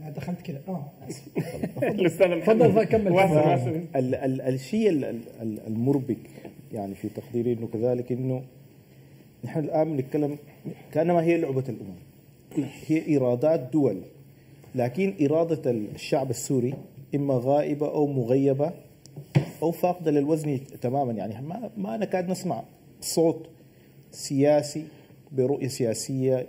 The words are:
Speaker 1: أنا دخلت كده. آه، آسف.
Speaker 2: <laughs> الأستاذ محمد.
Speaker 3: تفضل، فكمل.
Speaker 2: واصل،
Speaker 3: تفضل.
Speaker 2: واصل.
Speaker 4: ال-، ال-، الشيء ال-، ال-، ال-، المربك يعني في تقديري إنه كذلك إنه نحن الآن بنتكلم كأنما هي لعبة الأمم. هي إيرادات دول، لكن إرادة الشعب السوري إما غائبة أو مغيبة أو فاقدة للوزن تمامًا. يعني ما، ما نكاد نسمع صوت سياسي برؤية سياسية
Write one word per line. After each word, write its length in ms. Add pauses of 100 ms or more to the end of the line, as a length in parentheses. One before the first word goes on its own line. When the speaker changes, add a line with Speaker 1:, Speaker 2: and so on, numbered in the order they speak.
Speaker 1:
أنا 80
دخلت 320
كده. 260
آه، 240 (180)
آسف. 180 (320)
Speaker 2:
<laughs> 240
الأستاذ 440
محمد. 140
Speaker 3:
تفضل، 300
فكمل. 400
Speaker 2:
واصل، 240
Speaker 3:
تفضل. 160
Speaker 2:
واصل. 320 (120)
Speaker 4:
ال-، 200
ال-، 260
الشيء 480
ال-، 160
ال-، 160 (200)
ال-، 260
المربك 500 (560)
يعني 220
في 140
تقديري 440
إنه 140
كذلك 440
إنه 300 (1040)
نحن 140
الآن 380
بنتكلم 400 (540)
كأنما 320
هي 140
لعبة 320
الأمم. 1000 (200)
هي 200
إيرادات 680
دول، 240 (800)
لكن 460
إرادة 500
الشعب 580
السوري 440 (420)
إما 180 (100)
غائبة 480
أو 160
مغيبة 640 (920)
أو 80
فاقدة 400
للوزن 480 (220)
تمامًا. 320
يعني 340
ما، 300
ما 200
نكاد 320
نسمع 340 (380)
صوت 480 (600)
سياسي 720 (480)
برؤية 360
سياسية 800